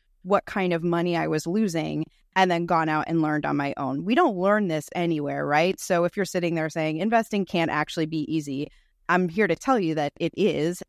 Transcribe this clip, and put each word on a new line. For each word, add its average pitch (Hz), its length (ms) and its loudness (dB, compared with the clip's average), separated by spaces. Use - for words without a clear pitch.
what 185 240 2
kind 185 260 0
of 165 100 0
money 170 360 0
I 160 80 0
was 156 200 -2
losing, 165 600 0
and 190 160 4
then 170 160 0
gone 165 220 2
out 156 180 0
and 165 160 0
learned 151 240 0
on 147 100 0
my 143 200 -2
own. 139 280 -4
We 214 100 0
don't 294 220 2
learn 202 320 2
this 156 280 -4
anywhere, 147 500 -2
right? 160 320 2
So 175 260 2
if 175 120 -2
you're 202 80 0
sitting 175 300 -2
there 160 160 -2
saying, 156 260 -2
"Investing 214 480 0
can't 165 260 -2
actually 151 360 -2
be 156 180 -4
easy," 147 340 -4
I'm 180 200 2
here 196 180 0
to 170 80 0
tell 262 240 2
you 160 180 0
that 147 220 -2
it 165 180 -2
is. 165 520 0